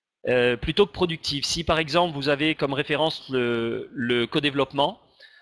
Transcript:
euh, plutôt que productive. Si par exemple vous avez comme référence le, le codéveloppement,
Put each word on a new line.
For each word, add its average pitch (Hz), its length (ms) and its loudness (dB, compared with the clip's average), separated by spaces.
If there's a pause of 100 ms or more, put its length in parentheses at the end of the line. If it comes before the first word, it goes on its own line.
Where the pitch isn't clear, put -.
(280)
euh, 123 280 2
plutôt 175 300 2
que - 60 -16
productive. 160 520 -4
Si - 180 -4
par 160 160 2
exemple 160 360 0
vous 139 160 -2
avez 151 240 2
comme 139 180 -2
référence 151 560 -2
le, 117 640 -2
le 120 340 0
codéveloppement, 143 760 0 (400)